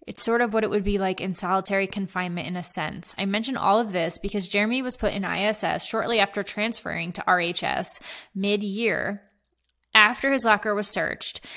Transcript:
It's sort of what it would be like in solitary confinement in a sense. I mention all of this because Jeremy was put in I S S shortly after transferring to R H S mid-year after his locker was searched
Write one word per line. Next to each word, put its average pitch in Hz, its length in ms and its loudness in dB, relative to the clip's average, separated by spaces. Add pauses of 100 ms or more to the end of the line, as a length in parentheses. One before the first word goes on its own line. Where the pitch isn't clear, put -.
It's - 180 -2
sort 233 160 4
of 233 120 2
what 220 120 2
it - 60 0
would 208 120 2
be 202 160 2
like 190 220 0
in 185 140 -2
solitary 190 520 0
confinement 180 640 -4
in 180 80 -4
a 175 80 -6
sense. - 520 -4
I 196 100 -2
mention 226 300 -2
all 196 220 4
of 220 140 0
this 175 260 -2
because 196 300 -4
Jeremy 220 340 2
was 247 140 -4
put - 160 0
in 190 120 -4
I 175 180 -2
S 214 200 0
S 170 220 0
shortly 226 340 0
after 196 240 2
transferring 175 720 -4
to - 160 -10
R 180 100 6
H 175 240 -2
S - 380 -2 (340)
mid-year 202 880 0 (720)
after 233 380 6
his 247 120 2
locker 214 300 4
was 202 140 -2
searched - 540 -4 (140)